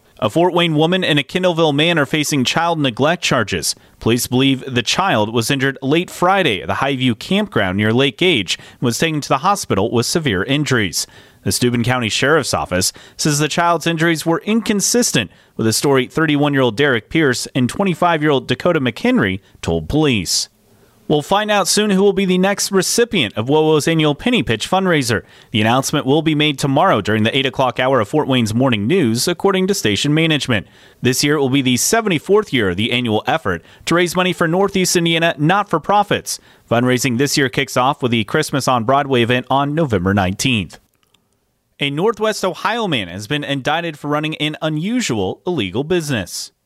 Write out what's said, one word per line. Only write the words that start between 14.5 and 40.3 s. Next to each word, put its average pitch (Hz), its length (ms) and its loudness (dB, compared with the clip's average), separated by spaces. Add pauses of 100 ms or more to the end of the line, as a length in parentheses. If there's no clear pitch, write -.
with - 80 -2
the 110 80 2
story 135 340 2
thirty-one-year-old 143 680 2
Derek 131 320 0
Pierce 147 460 0
and 127 120 2
twenty-five-year-old 156 800 0
Dakota 160 320 0
McHenry 127 600 0 (220)
told 82 260 -2
police. 135 600 0 (580)
We'll 147 140 0
find 208 280 0
out 202 160 2
soon 208 240 0
who 190 120 2
will 202 100 4
be 190 140 0
the 180 100 2
next 190 340 0
recipient 190 680 0
of 113 100 -4
wowo's 156 400 2
annual 156 260 2
Penny 240 280 0
Pitch 117 260 -4
fundraiser. 151 560 0 (260)
The 107 120 2
announcement 127 420 0
will 139 160 2
be 156 140 0
made 151 240 0
tomorrow 147 420 2
during 107 220 0
the 110 120 0
eight 135 120 0
o'clock 127 340 -2
hour 127 200 2
of 104 80 -2
Fort 151 200 0
Wayne's 120 240 0
morning 117 340 0
news, 123 400 0
according 185 420 0
to 196 60 0
station 117 380 0
management. 151 540 0 (340)
This 127 240 0
year 147 120 2
it 151 40 0
will 139 80 0
be 135 140 2
the 123 160 2
seventy-fourth 208 760 0
year 110 160 2
of 87 80 -2
the 110 160 -2
annual 117 340 0
effort 107 380 -2 (220)
to 160 80 0
raise 175 200 0
money 180 200 0
for 175 120 0
Northeast 185 480 0
Indiana 170 440 0
not-for-profits. 180 1000 0 (320)
Fundraising 123 460 0
this 139 220 0
year 135 100 2
kicks 131 300 -2
off 131 240 0
with 120 100 0
the 113 120 2
Christmas 147 440 -2
on 123 160 2
Broadway 135 380 2
event 123 260 0
on 143 260 0
November 107 380 0
nineteenth. 98 640 -2 (1040)